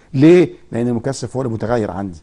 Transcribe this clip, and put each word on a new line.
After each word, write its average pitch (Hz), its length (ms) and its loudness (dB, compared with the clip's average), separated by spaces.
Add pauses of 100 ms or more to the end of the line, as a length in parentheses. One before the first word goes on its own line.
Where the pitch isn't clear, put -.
(140)
ليه؟ 165 360 6 (220)
لان 120 160 -2
المكثف 123 480 -6
هو 131 60 -4
المتغير 113 480 -4
عندي 90 320 -8